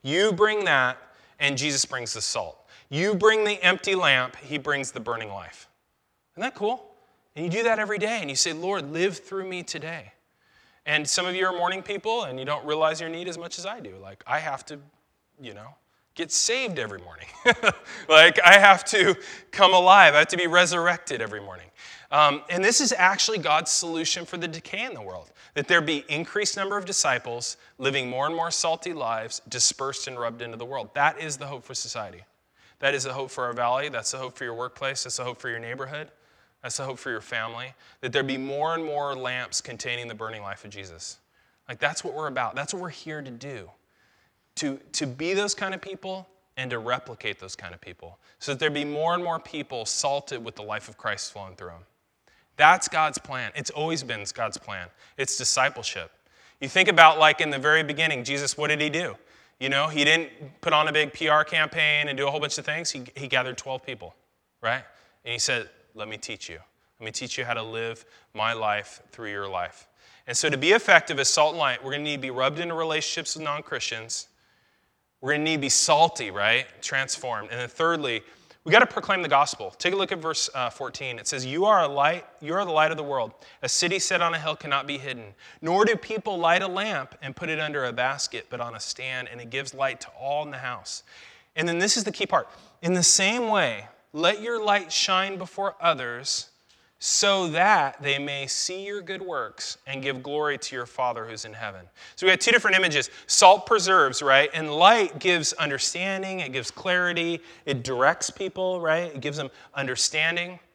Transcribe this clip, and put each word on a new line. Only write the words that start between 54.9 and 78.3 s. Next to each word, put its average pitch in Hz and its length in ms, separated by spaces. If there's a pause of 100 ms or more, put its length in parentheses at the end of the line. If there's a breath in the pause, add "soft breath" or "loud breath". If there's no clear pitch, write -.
It's 131 180
discipleship. 123 760 (500 soft breath)
You 135 80
think 185 180
about, 160 320
like, 156 220
in 156 80
the 139 100
very 156 240
beginning, 147 400
Jesus, 139 340
what 147 120
did 151 100
he 151 100
do? 147 280 (420 soft breath)
You 131 80
know, 139 200
he 151 180
didn't 156 560
put 170 100
on 151 160
a 147 60
big 147 180
P 156 160
R 151 160
campaign 151 640
and 135 100
do 139 80
a 139 60
whole 151 80
bunch 147 180
of 143 60
things. 160 260
He, 131 140 (120)
he 135 120
gathered 127 300
twelve 131 280
people, 98 300 (460)
right? 117 220 (420 soft breath)
And 117 60
he 120 80
said, 117 300 (260)
"Let 107 120
me 110 100
teach - 320
you. 80 80 (420)
Let 113 60
me 107 60
teach - 260
you 127 80
how 120 80
to 113 100
live 113 400 (300 soft breath)
my 110 200
life 104 480 (100)
through 113 180
your 101 180
life." 90 400 (400 soft breath)
And 120 80
so 156 140
to 143 80
be 156 140
effective 175 480
as 131 100
salt 151 220
and 170 80
light, 131 240
we're 135 80
gonna 143 120
need 147 120
to 135 60
be 135 100
rubbed 135 280
into 170 140
relationships 160 640
with 156 80
non-Christians. 123 840 (920)
We're 139 120
gonna 147 100
need 160 140
to 139 40
be 135 80
salty, 151 600
right? 110 360 (160)
Transformed. 127 680
And 120 80
then 120 100
thirdly, 151 540 (420 soft breath)